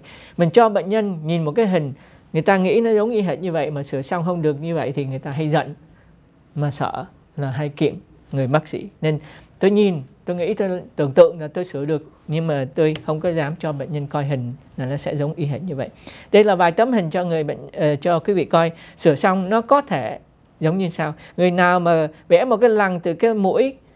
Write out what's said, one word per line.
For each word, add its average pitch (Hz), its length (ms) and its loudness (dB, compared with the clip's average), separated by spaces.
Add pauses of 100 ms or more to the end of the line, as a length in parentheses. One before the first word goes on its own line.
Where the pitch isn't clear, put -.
(380)
Mình 170 120 2
cho 226 200 6
bệnh 190 200 -2
nhân 202 360 -2
nhìn 165 200 0
một 147 60 -2
cái 226 160 2
hình, 156 260 -2 (400)
người 160 80 0
ta 196 160 4
nghĩ 185 260 2
nó 226 60 0
giống 214 200 2
y 220 120 0
hệt 165 180 -2
như 175 120 -6
vậy 151 200 -2
mà 143 120 -6
sửa 135 180 -6
xong 165 220 -4
không 175 180 -2
được 151 200 0
như 165 140 -4
vậy 135 160 -2
thì 143 140 -4
người 135 140 -6
ta 147 120 -10
hay 151 180 -4
giận, 147 260 -2 (800)
mà 147 160 -2
sợ - 340 -6 (320)
là 135 120 -6
hay 143 200 -4
kiện 147 260 -2 (360)
người 135 160 -2
bác 151 200 0
sĩ. - 200 -10 (140)
Nên 156 180 0 (400)
tôi 196 120 4
nhìn, 196 300 2 (240)
tôi 180 100 -4
nghĩ, 175 180 -2
tôi 185 280 -4 (140)
tưởng 143 160 0
tượng 175 280 6
là 151 80 -10
tôi 180 180 -6
sửa 139 200 -8
được, 151 260 -6 (160)
nhưng 160 200 -4
mà 139 180 -2 (100)
tôi 156 180 2 (120)
không 156 140 -4
có 180 100 -2
dám 160 300 -4
cho 156 120 -6
bệnh 143 200 -8
nhân 147 160 -6
coi 147 180 -4
hình 127 280 -4 (240)
là 131 80 -6
nó 139 120 -4
sẽ - 180 -6
giống 147 180 -4
y 151 120 -6
hệt 143 160 -4
như 170 140 -8
vậy. 131 140 -6 (420)
Đây 208 120 8
là 208 120 2
vài 175 160 4
tấm 226 200 2
hình 185 180 0
cho 180 140 -2
người 165 200 0
bệnh, 147 140 -6 (160)
ờ, 151 220 0
cho 170 240 0
quý 202 140 0
vị 170 120 0
coi 165 260 2 (260)
sửa 151 180 4
xong 190 340 0
nó 226 120 2
có 285 200 4
thể 135 380 -4 (400)
giống 160 180 0
như 190 120 -2
sao. 156 240 -6 (240)
Người 180 140 4
nào 180 280 4
mà 165 280 2 (200)
vẽ 180 180 4
một 240 120 2
cái 240 120 6
lằn 196 300 2
từ 170 140 -2
cái 226 200 2
mũi 214 440 0 (180)